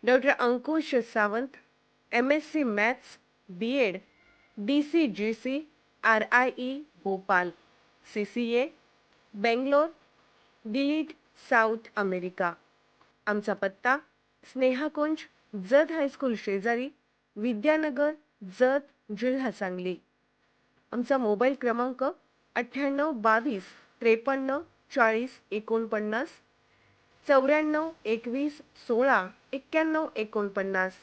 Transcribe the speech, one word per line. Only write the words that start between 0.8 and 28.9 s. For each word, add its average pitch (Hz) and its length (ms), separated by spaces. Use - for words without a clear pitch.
सावंत, 226 540
एमएससी 277 500
मॅथ्स, 226 560
बीएड, 220 500
डीसीजीसी, 262 1120
आरआयई 247 800
भोपाल, 190 460
सीसीए, 233 520
बेंगलोर, 254 520
डिलीट 285 480
साउथ 226 460
अमेरिका. 185 560
आमचा 208 280
पत्ता 202 420
स्नेहाकुंज, 294 720
जत 302 220
हायस्कूल 277 460
शेजारी, 233 500
विद्यानगर, 285 760
जत, 254 580
जिल्हा 254 320
सांगली. 180 460
आमचा 247 260
मोबाईल 240 420
क्रमांक 247 440
अठ्ठ्याण्णव 277 580
बावीस 220 500
त्रेपन्न 262 580
चाळीस 233 360
एकोणपन्नास, 220 760
चौऱ्याण्णव 302 640
एकवीस 240 540
सोळा 233 680